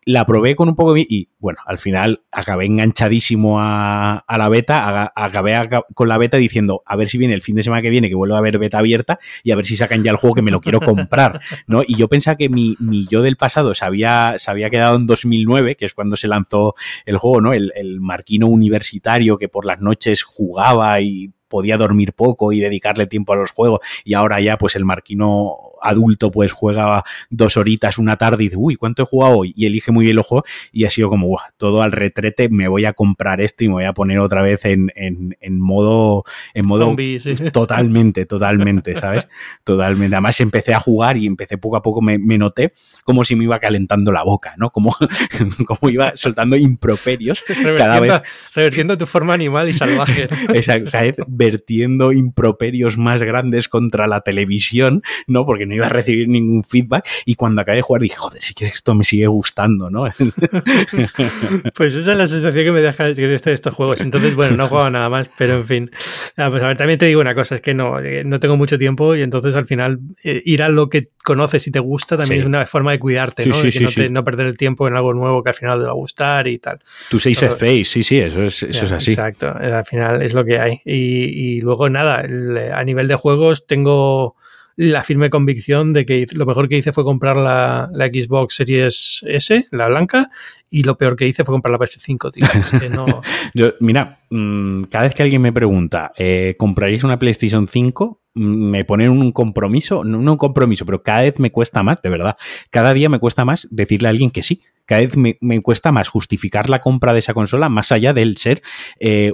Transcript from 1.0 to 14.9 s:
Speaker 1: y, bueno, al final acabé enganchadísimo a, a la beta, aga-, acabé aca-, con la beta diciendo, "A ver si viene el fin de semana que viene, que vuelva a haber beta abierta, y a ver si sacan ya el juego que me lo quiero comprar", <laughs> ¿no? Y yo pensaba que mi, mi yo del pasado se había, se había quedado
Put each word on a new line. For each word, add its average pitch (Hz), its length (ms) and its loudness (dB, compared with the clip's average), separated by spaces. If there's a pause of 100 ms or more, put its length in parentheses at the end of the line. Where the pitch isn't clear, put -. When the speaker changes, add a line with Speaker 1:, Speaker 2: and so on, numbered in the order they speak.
Speaker 1:
y, 101 200 -4 (100)
bueno, 90 280 -6
al 95 120 -6
final 98 440 0 (100)
acabé 95 340 -4
enganchadísimo 107 920 2
a, 104 580 -2
a 113 200 -4
la 107 100 2
beta, 113 400 2
aga-, 101 260 -2
acabé 101 400 -2
aca-, 117 300 -2 (100)
con 120 140 2
la 113 100 2
beta 120 180 2
diciendo, 107 500 0
"A 101 100 -6
ver 104 120 -2
si 123 100 -4
viene 123 160 2
el 98 80 -4
fin 107 140 -4
de 110 60 0
semana 117 200 -2
que 113 80 -2
viene, 117 180 2
que 92 60 -4
vuelva 98 220 0
a - 20 2
haber 107 200 0
beta 107 200 -2
abierta, 113 400 0 (240)
y 117 80 0
a 107 60 2
ver 98 100 -2
si 110 100 -6
sacan 113 260 0
ya 110 80 2
el 107 60 2
juego 117 180 2
que 117 80 0
me 107 80 2
lo 90 100 0
quiero - 200 2
comprar", 123 600 2
<laughs> - 260 -16
¿no? 113 200 2
Y 120 100 -2
yo 110 120 2
pensaba 147 280 2
que 147 120 0
mi, 120 300 0
mi 107 280 -2
yo 107 160 2
del 135 140 2
pasado 135 380 0
se - 100 -6
había, 117 540 0
se - 120 -8
había 104 200 -4
quedado 117 260 4